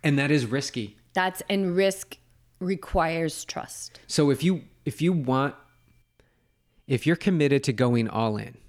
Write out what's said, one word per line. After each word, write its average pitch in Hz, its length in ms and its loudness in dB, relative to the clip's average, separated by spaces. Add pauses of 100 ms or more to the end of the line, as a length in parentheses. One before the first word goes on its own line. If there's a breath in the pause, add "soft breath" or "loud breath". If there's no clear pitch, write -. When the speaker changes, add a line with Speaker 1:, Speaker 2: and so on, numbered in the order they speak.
Speaker 1:
And 143 160 2
that 143 120 2
is 139 140 4
risky. 117 520 -6 (160)
Speaker 2:
That's, 185 360 -2
and 190 240 0
risk 196 440 0 (420)
requires 165 840 -2
trust. - 600 -14
Speaker 1:
So 147 240 2
if 131 120 0
you, 170 200 0 (220)
if - 160 -6
you 175 120 2
want 131 420 0 (1300)
if 127 180 0
you're 165 100 4
committed 143 500 2
to 131 80 0
going 120 340 2
all 110 300 0
in - 200 -10 (120)